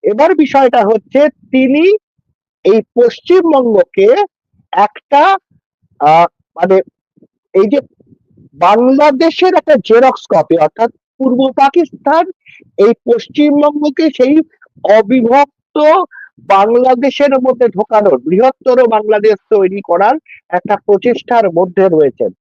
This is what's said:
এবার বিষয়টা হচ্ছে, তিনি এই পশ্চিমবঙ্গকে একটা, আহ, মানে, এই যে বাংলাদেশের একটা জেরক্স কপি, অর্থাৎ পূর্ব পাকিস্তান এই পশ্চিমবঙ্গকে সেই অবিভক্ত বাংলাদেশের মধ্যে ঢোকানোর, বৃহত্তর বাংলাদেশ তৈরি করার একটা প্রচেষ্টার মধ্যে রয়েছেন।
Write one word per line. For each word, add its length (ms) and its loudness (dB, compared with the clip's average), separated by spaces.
এবার 340 0
বিষয়টা 500 0
হচ্ছে, 440 0
তিনি 680 -2
এই 160 2
পশ্চিমবঙ্গকে 1120 0
একটা, 480 -2
আহ, 280 2
মানে, 220 -2
এই 140 0
যে 120 -2
বাংলাদেশের 1040 0
একটা 200 0
জেরক্স 540 0
কপি, 280 -2
অর্থাৎ 320 -2
পূর্ব 220 -4
পাকিস্তান 720 -2
এই 160 2
পশ্চিমবঙ্গকে 1040 -2
সেই 260 -2
অবিভক্ত 800 -2
বাংলাদেশের 1040 0
মধ্যে 260 -2
ঢোকানোর, 500 -2
বৃহত্তর 600 -2
বাংলাদেশ 480 0
তৈরি 320 -2
করার 340 -2
একটা 260 -4
প্রচেষ্টার 680 -2
মধ্যে 380 -2
রয়েছেন। 520 -2